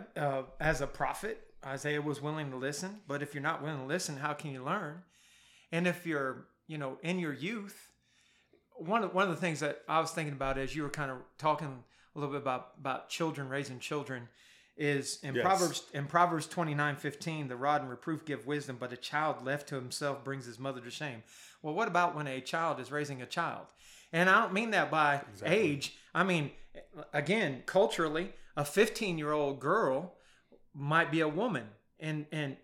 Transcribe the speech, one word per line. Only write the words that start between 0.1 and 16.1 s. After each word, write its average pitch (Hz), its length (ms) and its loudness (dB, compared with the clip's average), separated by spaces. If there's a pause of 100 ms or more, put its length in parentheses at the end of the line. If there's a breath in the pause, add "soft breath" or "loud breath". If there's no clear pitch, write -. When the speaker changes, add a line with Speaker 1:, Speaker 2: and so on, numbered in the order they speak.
Speaker 1:
uh, 135 280 0 (140)
as 147 220 2
a 139 60 0
prophet, - 560 -4 (200)
Isaiah 147 380 -2
was 143 220 -2
willing 151 280 -4
to 131 60 -6
listen. 147 500 -4
But 143 140 -4
if 147 140 -6
you're 143 80 -4
not 151 200 0
willing 147 180 -4
to 131 40 -6
listen, 151 320 -4
how 147 160 -4
can 147 180 -6
you 127 140 -8
learn? 175 380 -4 (680 soft breath)
And 175 160 2
if 175 200 0
you're, 135 400 -2 (200)
you 156 120 -8
know, 135 240 -4
in 180 160 0
your 156 160 -2
youth, 202 560 -8 (840 soft breath)
one 202 300 0
of, 165 80 -4
one 190 120 4
of 175 100 2
the 147 60 -6
things 160 200 0
that 151 260 -2
I 156 140 4
was 147 120 -2
thinking 151 200 -2
about 135 240 -2
as 135 180 -2
you 151 80 -2
were 143 60 -4
kind 139 220 -4
of 127 80 -8 (180)
talking 147 480 -2 (300 soft breath)
a 156 40 -8
little 143 140 -2
bit 143 80 -4
about, 127 280 -2 (100)
about 131 320 -6
children, 143 400 -2
raising 131 280 -4
children, 131 500 -6 (500 soft breath)
is 143 440 0
in 135 120 -6
Speaker 2:
Yes. 120 100 2
Speaker 1:
Proverbs, 180 380 4 (100)
in 143 140 -4
Proverbs 165 400 4